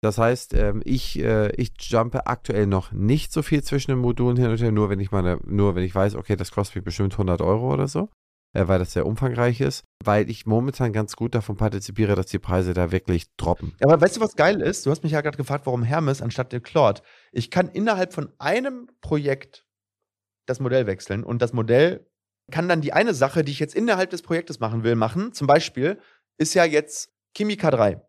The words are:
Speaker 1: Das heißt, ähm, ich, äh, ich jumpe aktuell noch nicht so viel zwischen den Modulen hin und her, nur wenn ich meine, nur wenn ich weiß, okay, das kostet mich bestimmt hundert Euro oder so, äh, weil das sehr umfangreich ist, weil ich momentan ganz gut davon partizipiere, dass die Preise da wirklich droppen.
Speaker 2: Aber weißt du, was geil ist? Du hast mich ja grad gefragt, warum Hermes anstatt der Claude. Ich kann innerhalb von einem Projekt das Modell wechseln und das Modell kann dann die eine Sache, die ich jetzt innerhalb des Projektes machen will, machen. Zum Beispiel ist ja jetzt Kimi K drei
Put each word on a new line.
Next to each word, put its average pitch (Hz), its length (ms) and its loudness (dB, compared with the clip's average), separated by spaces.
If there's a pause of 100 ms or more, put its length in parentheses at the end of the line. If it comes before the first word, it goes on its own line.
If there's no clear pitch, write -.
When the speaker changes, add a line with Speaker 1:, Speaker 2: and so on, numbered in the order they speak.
Speaker 1:
Das 110 160 0
heißt, 117 360 0
ähm, 107 300 2
ich, - 340 -2
äh, 110 380 2
ich 117 240 -4
jumpe 117 460 0
aktuell 107 400 -2
noch 95 260 0
nicht 107 400 0
so 151 100 -2
viel 147 220 0
zwischen 139 280 -2
den 127 60 0
Modulen 123 380 2
hin 123 140 2
und 113 100 0
her, 117 100 2
nur 104 200 2
wenn 98 100 0
ich 98 100 -4
meine, 90 340 0
nur 101 300 2
wenn 90 80 0
ich 92 120 -4
weiß, 98 220 2
okay, 95 200 -2
das 90 160 -6
kostet - 240 -4
mich 92 80 -8
bestimmt 98 320 -2
hundert 90 240 0
Euro 110 320 2
oder 139 160 0
so, 180 220 -4 (420)
äh, 90 160 0
weil 95 100 4
das 87 140 -2
sehr 85 140 0
umfangreich 120 540 0
ist, 135 240 -2 (200)
weil 104 240 2
ich - 160 -10
momentan 120 480 0
ganz 107 240 -4
gut 117 180 -4
davon 107 220 -2
partizipiere, 104 580 0
dass 92 120 0
die 98 120 -4
Preise 90 360 0
da 87 180 0
wirklich 90 320 0 (120)
droppen. - 460 -4
Speaker 2:
Aber 147 180 6
weißt 185 180 4
du, - 20 -4
was 220 160 -2
geil 180 240 4
ist? - 240 -2
Du 135 60 2
hast 160 120 -2
mich 156 100 -2
ja 147 100 0
grad 147 160 -4
gefragt, 143 280 -4
warum 123 160 -2
Hermes 139 400 0
anstatt 120 300 -6
der 123 80 -6
Claude. 117 400 2 (320)
Ich - 180 -6
kann 180 180 0
innerhalb 190 440 -2
von 147 260 -8
einem 247 500 -2 (120)
Projekt 143 680 -4 (760)
das 131 160 -6
Modell 127 260 0
wechseln 98 380 -6
und 117 160 -4
das 120 120 0
Modell 123 540 2 (460)
kann 170 160 -2
dann 170 140 2
die 139 100 -4
eine 214 220 2
Sache, 139 280 0
die 139 80 -2
ich 135 80 -10
jetzt 151 160 -4
innerhalb 185 360 0
des 175 120 -10
Projektes 165 380 -6
machen 113 240 -4
will, 117 100 2
machen. 117 380 -2
Zum 139 160 -4
Beispiel 151 500 2 (400)
ist 156 160 -2
ja 180 100 6
jetzt 151 480 -2 (220)
Kimi 208 220 -2
K 160 160 2
drei 104 360 2